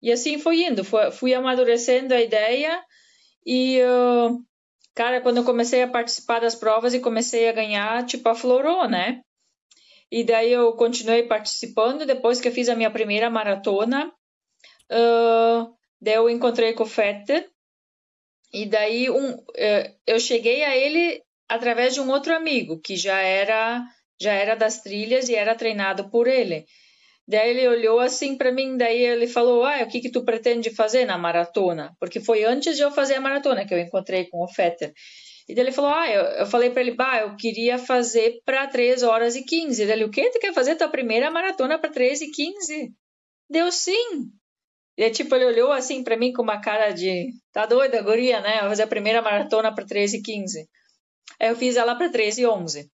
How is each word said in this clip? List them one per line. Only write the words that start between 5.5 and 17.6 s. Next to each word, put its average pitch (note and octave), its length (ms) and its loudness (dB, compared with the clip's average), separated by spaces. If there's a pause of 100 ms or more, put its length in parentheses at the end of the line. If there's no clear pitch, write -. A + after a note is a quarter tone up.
a B3 60 2
participar A#3 540 -4
das A3+ 140 0
provas A3+ 380 2
e B3+ 60 0
comecei A3+ 480 0
a A3+ 60 2
ganhar, A3 520 -2
tipo, B3 240 -4
aflorou, C4 580 2
né? G3 340 -2 (880)
E A#3 120 -2
daí A#3 280 2
eu A#3+ 220 4
continuei A#3 500 2
participando. A#3 840 -2
Depois B3 360 0
que B3 80 0
eu - 20 -8
fiz A#3+ 180 -2
a A#3+ 60 2
minha A3+ 160 0
primeira A3 380 -2
maratona, G#3+ 800 -2 (800)
ah, A#3 760 4 (340)
daí G#3+ 140 0
eu A3+ 140 4
encontrei A#3 440 0
com A3+ 100 -2
o A3 40 -4
Fetter. A3 640 -2 (1040)